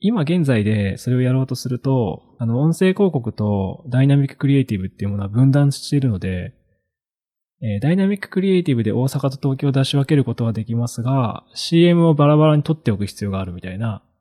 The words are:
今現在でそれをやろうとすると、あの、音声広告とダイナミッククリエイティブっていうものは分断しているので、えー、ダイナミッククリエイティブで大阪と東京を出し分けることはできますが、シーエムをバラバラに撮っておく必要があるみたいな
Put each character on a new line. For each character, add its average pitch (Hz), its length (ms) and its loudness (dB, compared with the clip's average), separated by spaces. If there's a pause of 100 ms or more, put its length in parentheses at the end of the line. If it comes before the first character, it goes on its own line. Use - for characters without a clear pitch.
今 202 220 0
現 165 220 0
在 117 200 2
で 101 320 0
そ - 140 -6
れ 127 60 0
を 127 40 0
や 127 120 2
ろ 131 100 0
う 131 40 -4
と 127 80 -6
す - 140 -8
る 123 120 -6
と、 127 580 -2
あ 117 80 -4
の、 117 140 0
音 160 120 2
声 185 200 0
広 190 200 0
告 117 200 -4
と 101 560 -4
ダ 127 140 0
イ 139 40 4
ナ 139 100 4
ミ 139 100 2
ッ - 20 -2
ク - 80 -20
ク 143 100 -2
リ 139 100 4
エ 135 40 4
イ 131 60 0
テ 110 100 -4
ィ 92 40 -4
ブ 95 60 -6
っ - 40 -8
て - 140 -10
い 101 40 -2
う - 20 -4
も 101 60 -4
の 101 80 -6
は 101 40 -6
分 127 220 2
断 143 220 4
し - 180 -10
て 147 60 0
い 139 40 0
る 135 80 0
の 98 100 -2
で、 92 360 -6 (1080)
え 104 160 -4
ー、 - 20 -10
ダ 147 120 0
イ 185 40 2
ナ 190 100 2
ミ 202 100 0
ッ - 40 -10
ク - 80 -14
ク 185 140 -2
リ 196 80 2
エ 185 80 4
イ 175 60 0
テ 156 80 0
ィ 120 40 0
ブ 113 80 0
で 107 80 0
大 127 160 0
阪 - 140 -6
と 139 80 0
東 135 260 -2
京 139 120 -2
を 135 40 2
出 135 120 2
し 143 120 -2
分 139 80 2
け 160 100 0
る 139 100 4
こ 117 100 -6
と 120 100 -4
は 113 80 0
で 107 120 -4
き 113 100 -4
ま 120 140 -2
す - 140 -8
が、 127 420 -2 (100)
シ - 240 -2
ー 175 100 6
エ 175 60 4
ム 170 120 4
を 160 80 4
バ 147 120 4
ラ 151 100 6
バ 156 120 6
ラ 151 80 4
に 147 60 2
撮 160 120 -2
っ - 20 -8
て - 140 -4
お 95 80 0
く 101 80 -4
必 - 180 -8
要 101 60 -2
が 95 100 -4
あ 95 40 -6
る 90 80 -10
み 90 100 -14
た 92 80 -10
い 92 80 -10
な 110 240 -6 (180)